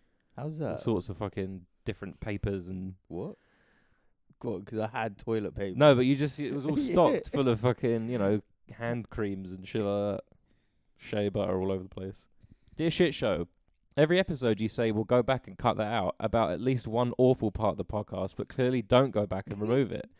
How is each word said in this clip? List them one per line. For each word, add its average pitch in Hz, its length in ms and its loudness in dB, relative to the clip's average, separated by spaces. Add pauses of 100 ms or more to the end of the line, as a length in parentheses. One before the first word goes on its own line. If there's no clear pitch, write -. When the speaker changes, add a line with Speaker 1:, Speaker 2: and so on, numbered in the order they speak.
(360)
Speaker 1:
How's 151 260 -8
Speaker 2:
All 131 80 -2
Speaker 1:
that? - 120 -6
Speaker 2:
sorts 107 280 0
of 95 80 -10
fucking 95 480 -6 (200)
different 101 360 -8
papers 98 480 -4
and 92 260 -8 (120)
Speaker 1:
What? 98 300 -8 (1040)
What? 101 240 -6
'Cause 110 140 -6
I 110 80 0
had 110 320 -6
toilet 110 340 -2
paper. 101 240 -6
Speaker 2:
No, 147 180 10
but 123 120 4
you 139 80 4
just, 139 240 -4
it 139 140 -6
was 139 120 -6
all 151 120 -2
Speaker 1:
<laughs> - 0 -
Speaker 2:
stocked 190 540 2
full 135 160 0
of 117 140 2
fucking, 117 480 0
you 123 80 -4
know, 101 240 2 (300)
hand 117 400 -6
creams 98 420 -6
and 92 140 -14
shit 110 160 -2
like 101 340 0
that. - 60 -12 (720)
Shea 104 320 -2
butter 95 300 0
all 95 120 0
over 92 120 -2
the 95 60 -16
place. 95 380 -12 (480)
Dear 165 140 -2
Shit 165 240 4
Show, 87 340 0 (480)
every 156 240 4
episode 127 400 0
you 110 80 0
say, 113 240 0
"We'll 107 140 0
go 123 180 6
back - 240 -2
and 95 100 -16
cut 107 200 2
that 107 160 -2
out," 98 260 0
about 107 320 2
at 87 100 -4
least 127 260 0
one 120 300 0
awful 127 340 4
part 107 220 0
of 73 40 -10
the 98 80 -6
podcast, 98 500 -6
but - 140 -8
clearly 127 320 0
don't 127 300 6
go 104 140 0
back 98 240 -6
and 101 120 -8
remove 113 300 2
it. - 180 -8 (100)